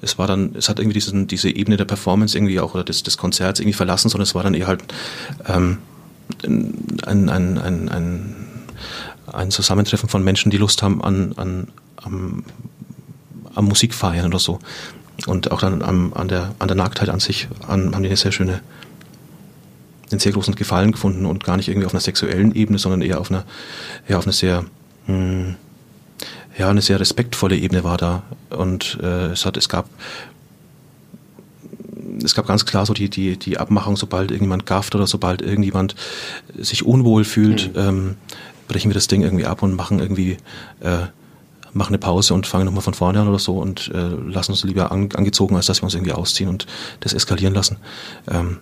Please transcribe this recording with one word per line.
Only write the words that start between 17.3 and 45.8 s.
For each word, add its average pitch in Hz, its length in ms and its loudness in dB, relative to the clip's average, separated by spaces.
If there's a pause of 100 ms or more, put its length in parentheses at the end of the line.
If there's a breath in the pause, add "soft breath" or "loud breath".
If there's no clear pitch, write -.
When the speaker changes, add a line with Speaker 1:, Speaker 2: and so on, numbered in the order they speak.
Speaker 1:
an, 95 260 0
haben 98 80 -2
die 95 80 0
eine 98 80 2
sehr - 140 2
schöne, 92 300 -2 (1500 loud breath)
einen 101 100 -2
sehr 101 120 2
großen 101 240 0
Gefallen 98 360 2
gefunden 95 340 0
und 90 180 -2
gar 90 140 0
nicht 98 120 -2
irgendwie 95 160 2
auf 92 80 -2
einer 92 80 0
sexuellen 98 540 2
Ebene, 101 240 2
sondern 92 220 2
eher 82 180 0
auf 90 100 -6
einer, 95 140 0 (640 loud breath)
ja, 95 100 2
auf 87 80 0
einer 98 80 0
sehr, 90 320 2 (400)
hm, 92 500 -2 (1000 loud breath)
ja, 95 120 2
eine 101 120 6
sehr 98 180 4
respektvolle 98 560 2
Ebene 87 280 2
war 87 140 0
da. 87 260 0 (260)
Und, 92 520 -2
äh, 90 260 -2
es 87 180 -2
hat, 95 120 -2
es - 120 0
gab, - 180 0 (2250 loud breath)
es - 120 0
gab - 120 0
ganz 104 180 4
klar 98 200 2
so 104 80 2
die, 98 160 -2
die, 95 280 -2
die - 200 -4
Abmachung, 101 400 2
sobald 95 340 -2
irgendjemand 95 340 0
gafft 98 300 0
oder 101 120 4
sobald 92 340 0
irgendjemand 98 540 0 (640 loud breath)
sich - 280 -4
unwohl 117 380 6
fühlt, 104 520 2
Speaker 2:
Mhm. - 60 -2
Speaker 1:
ähm, 95 340 0 (520 loud breath)
brechen - 220 0
wir 98 60 2
das 98 120 0
Ding 98 140 4
irgendwie 87 240 2
ab - 180 -2
und 95 120 2
machen 90 240 0
irgendwie, 92 380 0 (440 loud breath)
äh, 87 240 0 (680 loud breath)
machen 101 200 0
eine 98 60 2
Pause 92 340 2
und 95 140 2
fangen 95 180 2
nochmal 95 180 0
von 92 100 0
vorne 92 280 2
an 104 60 4
oder 101 120 4
so 92 180 -2
und, 92 360 -4
äh, - 40 -2 (300)
lassen 92 240 -4
uns 98 120 -2
lieber 95 280 0
an-, 98 240 0
angezogen, 98 400 2
als 87 120 2
dass 90 140 2